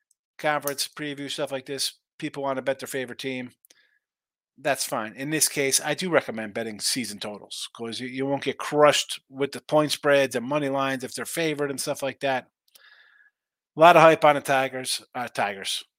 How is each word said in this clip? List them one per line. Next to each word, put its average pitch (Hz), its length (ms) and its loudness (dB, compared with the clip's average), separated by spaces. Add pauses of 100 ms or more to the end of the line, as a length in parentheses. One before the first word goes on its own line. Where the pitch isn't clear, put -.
(380)
conference 143 480 -2
preview, 143 440 -10
stuff 143 200 -6
like 131 140 -6
this, 135 300 -6 (240)
people 143 240 -8
wanna 135 180 -2
bet 131 180 0
their 131 80 -10
favorite 120 320 -8
team. 127 340 -8 (1080)
That's 139 260 -2
fine. 110 300 -6
In 139 160 -8
this 156 180 2
case, 135 340 0
I 151 120 -4
do 180 160 -4
recommend 113 420 -2
betting 113 260 -8
season 104 400 -6
totals - 560 -12
'cause 113 260 -10
you, 127 80 -8
you 131 180 -6
won't 139 180 -2
get 131 140 -4
crushed - 600 6 (120)
with 135 220 -4
the 127 100 -12
point 151 300 2
spreads 139 440 2
and 120 80 -4
money 143 240 -2
lines 135 360 -2
if 123 100 -10
they're 233 100 -8
favored 151 460 -2
and 131 100 -8
stuff 147 220 -6
like 131 180 -6
that. 131 280 -2 (1300)
A 147 40 -2
lot 170 160 10
of 156 60 10
hype 160 240 8
on 147 80 8
the 139 80 -2
Tigers. 131 600 -2 (120)
Uh, 123 140 -6
Tigers. 101 560 -6 (140)